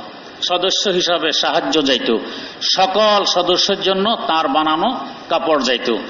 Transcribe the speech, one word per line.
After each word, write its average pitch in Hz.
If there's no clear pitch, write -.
সদস্য 180
হিসাবে 165
সাহায্য 151
যাইত, 123
সকল 202
সদস্যের 180
জন্য 190
তার 160
বানানো 160
কাপড় 160
যাইত, 120